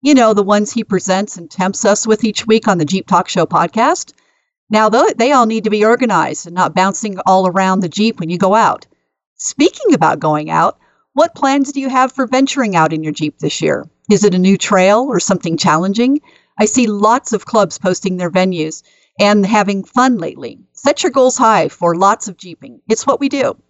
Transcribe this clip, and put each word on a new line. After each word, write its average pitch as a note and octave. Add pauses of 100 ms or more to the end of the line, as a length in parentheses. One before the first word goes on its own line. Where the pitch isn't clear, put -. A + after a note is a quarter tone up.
You C#4
know, A#3
the G3+
ones G#3
he A#3
presents F#3+
and E3+
tempts F#3+
us D4
with A3
each -
week A3
on G3
the D#3+
Jeep F3+
Talk F#3
Show E3+
podcast. A3 (580)
Now, A3
tho-, C4
they A#3
all B3+
need A3
to G#3+
be G#3
organized A3+
and E3+
not F3
bouncing F#3+
all F#3
around F#3+
the F3+
Jeep G#3+
when E3
you F3+
go F#3+
out. G#3 (520)
Speaking -
about D3+
going D3+
out, E3 (360)
what E4
plans C#4
do C#4
you C4+
have B3+
for C4
venturing B3+
out D#3
in D#3
your D#3
Jeep D3+
this D#3
year? D3+ (240)
Is G3+
it F#3
a F3+
new F#3+
trail G3
or A#3
something E3+
challenging? G3 (400)
I G#3
see A#3+
lots G#3+
of G#3
clubs G3+
posting F#3
their F3+
venues F3 (360)
and G3+
having G3+
fun B3
lately. D3 (140)
Set -
your E4+
goals B3+
high A3
for E3+
lots G3
of F#3+
Jeeping. -
It's A3
what C#4
we C#4
do. C4+ (120)